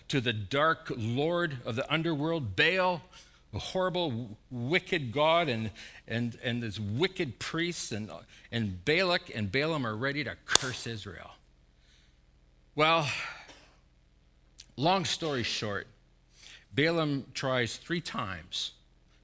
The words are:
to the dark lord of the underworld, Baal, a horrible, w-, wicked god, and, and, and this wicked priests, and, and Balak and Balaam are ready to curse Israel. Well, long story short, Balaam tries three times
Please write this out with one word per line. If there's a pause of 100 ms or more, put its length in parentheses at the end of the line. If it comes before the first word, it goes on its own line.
to
the
dark
lord
of
the
underworld,
Baal, (500)
a
horrible,
w-, (160)
wicked
god,
and, (380)
and,
and
this
wicked
priests,
and, (400)
and
Balak
and
Balaam
are
ready
to
curse
Israel. (1400)
Well, (1700)
long
story
short, (880)
Balaam
tries
three
times (500)